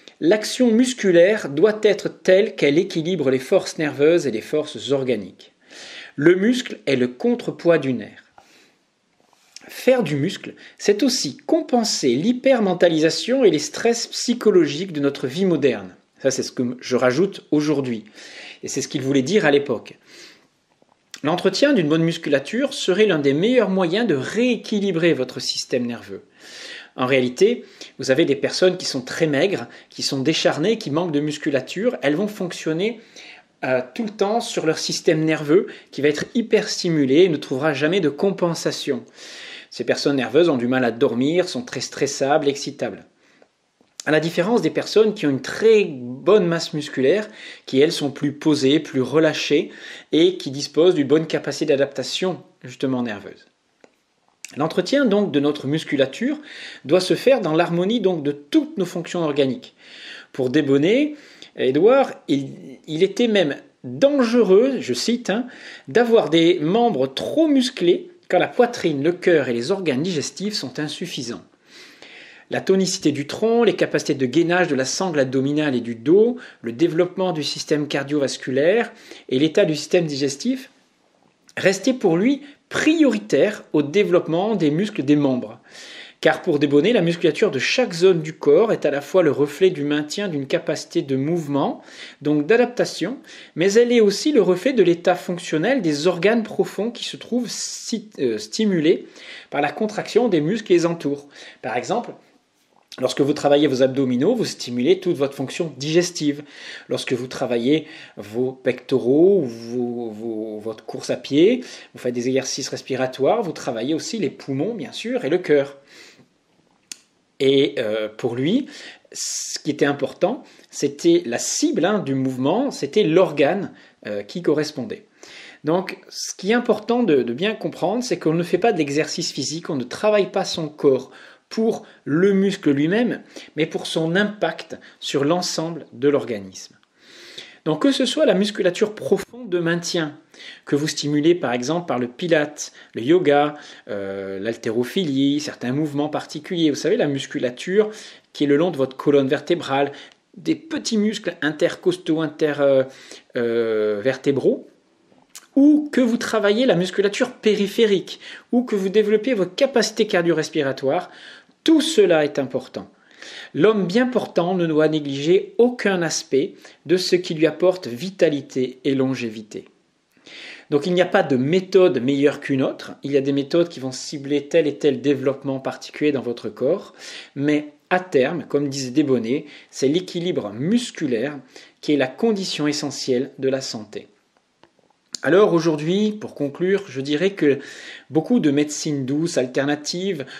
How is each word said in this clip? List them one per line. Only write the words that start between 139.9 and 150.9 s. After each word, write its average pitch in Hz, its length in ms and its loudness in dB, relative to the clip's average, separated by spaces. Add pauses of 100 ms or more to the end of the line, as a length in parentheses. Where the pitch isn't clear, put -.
que - 80 0
vous 147 140 0
stimulez 147 460 -2
par 139 180 -6
exemple 147 340 -4
par 127 120 -4
le 123 100 -4
pilate, 151 640 -2 (220)
le 107 80 -8
yoga, 147 520 2 (340)
euh, 98 520 -8
l'haltérophilie, 135 1000 -2
certains 123 320 -6
mouvements 143 360 -2
particuliers, 156 640 -2
vous 131 60 -2
savez 185 200 0
la 202 100 0
musculature 143 840 -2 (420)
qui - 120 0
est 143 40 0
le 143 80 6
long 170 140 2
de 160 60 -8
votre 131 200 -2
colonne 139 320 2
vertébrale, 143 640 0 (440)
des 165 200 -2
petits 226 420 -4